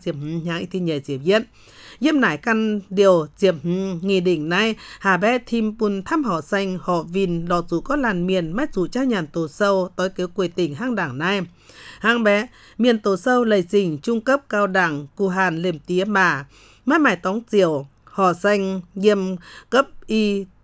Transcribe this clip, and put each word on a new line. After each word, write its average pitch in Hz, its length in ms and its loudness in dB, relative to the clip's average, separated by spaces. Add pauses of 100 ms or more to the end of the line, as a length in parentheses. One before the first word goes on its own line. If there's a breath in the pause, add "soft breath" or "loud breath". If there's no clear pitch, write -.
diệp 170 140 -6
hứ 143 120 -10
nhái 165 380 -6
thi 185 140 -8
nhờ 160 240 -2
diệp 135 220 -6
yết. 202 160 4 (600 loud breath)
Diêm 294 200 2
nải 165 160 2
căn 220 520 -2
điều 185 380 4 (100)
diệp, 185 260 2
ừ, 170 60 -2 (320)
nghị 190 180 0
định 170 300 0
này, 214 260 0 (240 loud breath)
hà 190 180 2
bé 233 280 2
thím 220 320 -2
bùn 202 260 -2
thăm 311 200 -2
họ 175 180 -2
xanh, 196 400 -2
họ 175 220 0
vìn, 170 420 -2
lò 175 240 0
chủ 170 120 -2
có 277 140 -4
làn 202 320 -2
miền, 180 240 -2
mách 247 220 -4
chủ 180 140 -2
cha 254 160 -2
nhàn 208 240 0
tổ 165 200 -4
sâu, 190 480 0
tối 185 140 -2
kiểu 180 180 -4
quê 175 200 -2
tỉnh 170 280 -4
hang 240 200 -6
đảng 147 220 -4
này. 185 240 -2 (580 loud breath)
Hang 233 240 0
bé, 208 240 2 (300 loud breath)
miền 233 220 4
tổ 196 180 0
sâu 247 260 2
lầy 214 260 4
dình, 180 340 0
trung 233 180 -2
cấp 269 280 0
cao 208 180 0
đẳng, 165 480 0
cù 196 120 0
hàn 180 340 0
lềm 175 180 -4
tía 180 260 -2
mà, 180 400 2 (400 soft breath)
mát 311 160 2
mải 240 140 4
tóng 196 340 -4
diều, 160 380 2 (160)
họ 185 300 0
xanh, 190 480 0 (140)
diêm 202 220 4 (520 loud breath)
cấp 269 180 2 (200)
y, 208 380 0 (180)